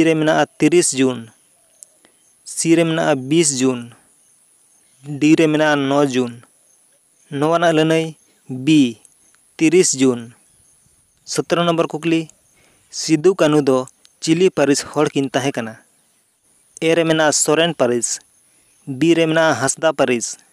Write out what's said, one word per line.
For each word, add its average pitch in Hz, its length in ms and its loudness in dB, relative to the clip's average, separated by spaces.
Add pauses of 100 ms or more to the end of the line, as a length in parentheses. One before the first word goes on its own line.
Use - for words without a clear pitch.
ᱨᱮ 160 100 2
ᱢᱮᱱᱟᱜᱼᱟ 156 320 0
ᱛᱤᱨᱤᱥ 160 500 0
ᱡᱩᱱ, 131 220 0 (1300)
ᱥᱤ - 280 0
ᱨᱮ 165 100 2
ᱢᱮᱱᱟᱜᱼᱟ 160 320 0
ᱵᱤᱥ 147 320 0 (100)
ᱡᱩᱱ, 127 220 0 (1200)
ᱰᱤ 147 320 0
ᱨᱮ 165 100 2
ᱢᱮᱱᱟᱜᱼᱟ 151 300 0
ᱱᱚ 139 300 0
ᱡᱩᱱ, 123 260 -2 (1000)
ᱱᱚᱣᱟ 151 280 -2
ᱨᱮᱱᱟᱜ 170 180 0
ᱞᱟᱹᱱᱟᱹᱭ 160 400 0 (320)
ᱵᱤ, 135 320 2 (760)
ᱛᱤᱨᱤᱥ 160 320 2 (100)
ᱡᱩᱱ᱾ 120 320 -2 (920)
ᱥᱚᱛᱨᱚ 165 360 -4
ᱱᱚᱢᱵᱚᱨ 170 240 0
ᱠᱩᱠᱞᱤ, 165 340 -4 (720)
ᱥᱤᱫᱩ 156 420 0
ᱠᱟᱹᱱᱩ 151 280 2
ᱫᱚ 131 160 2 (420)
ᱪᱤᱞᱤ 170 300 2
ᱯᱟᱹᱨᱤᱥ 143 320 0
ᱦᱚᱲ 151 280 -2
ᱠᱤᱱ 139 200 -4
ᱛᱟᱦᱮᱸ 135 220 -2
ᱠᱟᱱᱟ? 113 220 -8 (1040)
ᱮ 165 140 0
ᱨᱮ 165 100 2
ᱢᱮᱱᱟᱜᱼᱟ 156 280 2
ᱥᱚᱨᱮᱱ 160 420 0
ᱯᱟᱹᱨᱤᱥ, 120 440 -2 (680)
ᱵᱤ 147 260 2
ᱨᱮ 165 120 0
ᱢᱮᱱᱟᱜᱼᱟ 160 340 2
ᱦᱟᱸᱥᱫᱟ 147 320 -2
ᱯᱟᱹᱨᱤᱥ, 127 440 -2 (160)